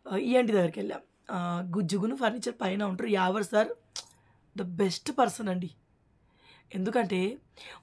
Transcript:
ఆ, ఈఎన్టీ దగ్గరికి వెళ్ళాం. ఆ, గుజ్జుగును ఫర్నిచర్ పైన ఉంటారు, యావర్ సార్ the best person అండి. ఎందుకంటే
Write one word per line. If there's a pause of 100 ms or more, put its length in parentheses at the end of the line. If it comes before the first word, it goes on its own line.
(120)
ఆ,
ఈఎన్టీ
దగ్గరికి
వెళ్ళాం. (300)
ఆ, (160)
గుజ్జుగును
ఫర్నిచర్
పైన
ఉంటారు,
యావర్
సార్ (920)
the
best
person
అండి. (1040)
ఎందుకంటే (440)